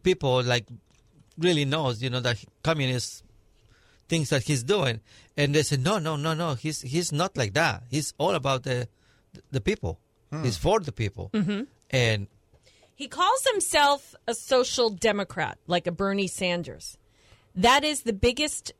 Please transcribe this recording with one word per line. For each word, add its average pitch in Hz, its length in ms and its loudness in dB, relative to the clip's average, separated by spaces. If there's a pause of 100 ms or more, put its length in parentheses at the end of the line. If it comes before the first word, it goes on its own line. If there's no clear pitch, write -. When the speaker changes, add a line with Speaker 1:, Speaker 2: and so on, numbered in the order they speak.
Speaker 1:
people, 135 400 2
like, 120 220 0 (720)
really 160 280 2
knows, 135 360 0
you 131 80 -2
know, 123 100 -2
that 120 180 0 (240)
communists 135 640 -2 (880)
things 160 180 0
that 139 140 2
he's 139 200 0 (120)
doing. 127 240 0 (380)
And 143 180 2
they 151 80 4
say, 143 140 0
"No, 170 200 2 (100)
no, 160 100 -2
no, 160 160 -2 (100)
no, 156 120 -2
he's, 156 260 -6 (120)
he's 170 180 0 (100)
not 190 100 0 (100)
like 101 120 -2
that. 131 360 0
He's 147 280 -4
all 185 180 0
about 131 280 0
the, 123 240 -2 (680)
the 123 60 0
people. 95 320 -2 (380)
Speaker 2:
Hmm. 156 120 -6
Speaker 1:
He's 110 220 -2
for 202 160 4
the 139 100 -8 (120)
people." 95 300 -6
Speaker 3:
Mm-hmm. 208 280 -2 (300)
Speaker 1:
And 113 360 0 (680)
Speaker 3:
He 277 120 -12
calls 403 340 0 (100)
himself 294 640 2 (140)
a 233 80 -2
social 254 540 2
democrat, 202 760 -2
like 175 220 0
a 175 40 -2
Bernie 196 360 -2
Sanders. 175 680 -4 (580)
That 240 280 4
is 302 200 -2
the 233 100 -2 (140)
biggest 294 520 -2